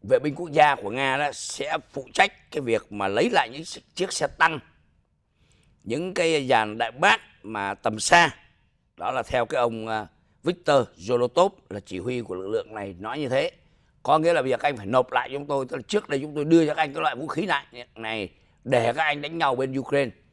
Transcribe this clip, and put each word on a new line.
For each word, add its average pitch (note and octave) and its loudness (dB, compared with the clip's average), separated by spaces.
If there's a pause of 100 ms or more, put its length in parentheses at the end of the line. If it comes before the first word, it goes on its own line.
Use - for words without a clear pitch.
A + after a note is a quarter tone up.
vệ B2 6
binh C#3 -2
quốc E3 -10
gia D3 6
của G#2 -6
Nga C3+ 0
đó D3 0
sẽ D3+ -6 (140)
phụ C3+ -12
trách - 0
cái D3 -4
việc A2+ -2
mà G2+ -2
lấy B2 2
lại D3 0
những C#3+ -14 (320)
chiếc - -4
xe - -4
tăng, E3 0 (1300)
những D#3+ -6
cái E3 0
dàn A2 2
đại A#2 -4
bác F#3+ 2 (220)
mà G2+ -4
tầm A2 -4
xa. E3+ 6 (680)
Đó F2+ -6
là B2+ -2
theo A#2+ 0
cái C3 -2
ông, A2+ -2
à, G#2+ -4 (360)
Viktor C#3 2 (100)
Zolotov B2 2 (200)
là G2+ -8
chỉ F#2 -10
huy A#2+ -4
của G#2 -10
lực F#2+ -8
lượng G#2+ -4
này G2+ -10
nói A2+ -8
như D3 -6
thế. C3+ 0 (520)
Có D3 4
nghĩa D#3+ 4
là D#3 2
bây C3 -2
giờ B2 2
các D3 -2
anh C#3+ -2
phải G2+ -12
nộp B2+ 2
lại B2+ 0
chúng C#3+ -8
tôi, C#3 -2
tức D#3 -8
là C3 -8
trước G#3 -2
đây C#3 -2
chúng D3+ -10
tôi D3 -4
đưa E3 6
cho D3+ -2
các D#3 0
anh D3 -2
cái D#3+ -4
loại D3 0
vũ C#3 -8
khí D#3+ -4
này, C#3+ -2 (300)
này A2 -6 (340)
để A#2 2
các D#3 -2
anh D3 -2
đánh D#3 -8
nhau C#3+ 2
bên C3 -4
Ukraine. C3+ -2 (220)